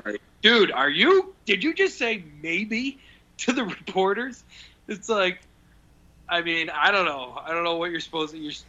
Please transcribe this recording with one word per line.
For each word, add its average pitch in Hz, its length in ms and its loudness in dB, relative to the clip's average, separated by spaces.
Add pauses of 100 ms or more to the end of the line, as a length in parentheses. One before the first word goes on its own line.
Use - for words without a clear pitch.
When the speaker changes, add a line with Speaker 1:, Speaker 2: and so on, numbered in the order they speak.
Speaker 1:
Right. 104 160 -8 (220)
Speaker 2:
dude, 220 280 6
are 135 200 2
you, 370 420 4 (120)
did 196 180 0
you 330 100 0
just 381 240 0
say 226 260 -2 (160)
maybe 214 600 -4 (380)
to - 140 0
the 254 120 -2
<laughs> 180 240 -6
reporters? 202 560 -2 (440)
It's 208 220 -8
like, 185 300 0 (920)
I 170 140 0
mean, 165 260 -2
I 156 220 2
don't 190 140 2
know. 135 380 -6
I 156 80 -10
don't 170 120 -2
know 170 140 0
what 170 120 -2
you're 165 100 -6
supposed 156 340 -6
to, 160 60 -16
you're, 151 140 -10 (160)